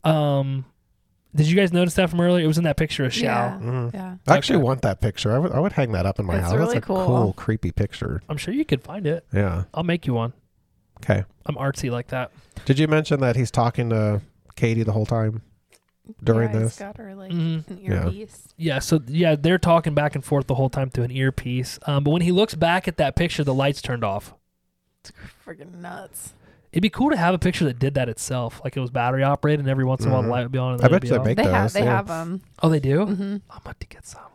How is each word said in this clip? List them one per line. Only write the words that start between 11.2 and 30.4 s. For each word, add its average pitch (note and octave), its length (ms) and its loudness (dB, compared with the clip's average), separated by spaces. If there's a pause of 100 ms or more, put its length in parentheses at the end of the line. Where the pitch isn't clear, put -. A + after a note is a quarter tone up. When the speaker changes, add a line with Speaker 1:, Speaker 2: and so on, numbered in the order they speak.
Speaker 1:
I'm D3 100 -6
artsy C3+ 340 -4
like A#2+ 180 -6
that. B2+ 240 -6 (320)
Speaker 3:
Did C3+ 140 4
you D#3 100 4
mention D#3 320 2
that B2 160 2
he's B2+ 140 0
talking A#2+ 400 0
to G#2+ 300 2 (360)
Katie A2+ 260 0
the A2 100 0
whole G#2+ 140 0
time A2 360 -2 (800)
during A2+ 300 2
Speaker 2:
Yeah, A2 80 0
he's A2+ 100 0
Speaker 3:
this? - 80 -18
Speaker 2:
got G3+ 200 -12
her, G3 160 -16
like, F#3+ 180 -12
Speaker 1:
Mm-hmm. D#3+ 400 -4
Speaker 2:
an F3+ 80 -14
Speaker 3:
Yeah. F#2 240 -2
Speaker 2:
earpiece. G2 520 -8
Speaker 1:
Yeah, D#3 240 -2
so, D#3+ 260 2
yeah, D#3+ 300 2
they're D#3+ 220 2
talking E3 360 2
back D3 200 0
and C#3 100 -4
forth C#3+ 220 0
the C3+ 100 -2
whole C3 120 2
time C3+ 220 -4
through B2 140 -2
an A#2+ 80 -4
earpiece. B2+ 720 -2
Um, C#3+ 180 0
but D3 60 2
when E3+ 120 2
he F3 100 2
looks G3+ 220 2
back E3+ 320 2
at E3+ 120 -6
that C#3 180 2
picture, E3 260 0
the C#3 120 2
light's C#3 260 0
turned A#2+ 240 -4
off. G2+ 300 -4 (680)
Speaker 2:
It's - 120 -20 (340)
freaking F3 340 -18
nuts. - 540 -16 (360)
Speaker 1:
It'd E3+ 120 0
be G#3+ 80 2
cool C#4 200 2
to D4+ 60 2
have F3 180 4
a F3+ 40 0
picture F3 280 0
that B2 120 -2
did C3+ 160 0
that B2+ 140 0
itself. A#2+ 560 -6
Like, C3+ 120 -6
it C#3 40 -4
was B2+ 100 -4
battery C3 320 0
operated C#3+ 380 2
and C3+ 80 -2
every C3 160 0
once B2+ 200 0
in B2 60 -2
a - 20 2
while B2+ 100 2
the A2+ 40 0
Speaker 3:
Mm-hmm. A#2 60 0
Speaker 1:
light B2 100 0